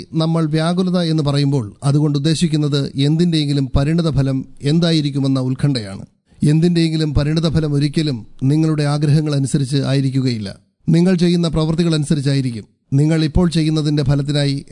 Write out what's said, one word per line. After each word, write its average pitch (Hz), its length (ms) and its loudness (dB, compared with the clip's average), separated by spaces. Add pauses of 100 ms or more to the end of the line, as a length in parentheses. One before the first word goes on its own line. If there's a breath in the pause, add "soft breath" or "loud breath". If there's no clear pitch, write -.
(140)
നമ്മൾ 165 320 0
വ്യാകുലത 175 560 0
എന്ന് 160 200 0
പറയുമ്പോൾ 139 500 0 (100)
അതുകൊണ്ട് 143 360 2
ഉദ്ദേശിക്കുന്നത് 151 600 0 (220)
എന്തിന്റെയെങ്കിലും 151 680 0
പരിണത 160 400 0
ഫലം 135 280 0 (240)
എന്തായിരിക്കുമെന്ന 143 760 0
ഉത്കണ്ഠയാണ്. 127 640 -4 (380 soft breath)
എന്തിന്റെയെങ്കിലും 160 720 2
പരിണത 156 340 0
ഫലം 151 240 0
ഒരിക്കലും 143 460 0 (240)
നിങ്ങളുടെ 151 420 2
ആഗ്രഹങ്ങൾ 147 500 0
അനുസരിച്ച് 139 420 -2 (100)
ആയിരിക്കുകയില്ല. 131 640 -2 (380)
നിങ്ങൾ 175 280 4
ചെയ്യുന്ന 170 320 2
പ്രവൃത്തികൾ 160 460 0
അനുസരിച്ചായിരിക്കും. 139 720 -2 (260)
നിങ്ങൾ 151 300 2
ഇപ്പോൾ 170 260 2
ചെയ്യുന്നതിന്റെ 156 540 0
ഫലത്തിനായി 143 520 0 (180)